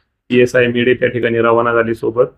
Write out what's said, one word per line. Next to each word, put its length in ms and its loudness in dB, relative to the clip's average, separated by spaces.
पीएसआय 360 2
मेढे 280 0
त्या 140 -4
ठिकाणी 300 -2
रवाना 360 2
झाले 200 0
सोबत 320 -2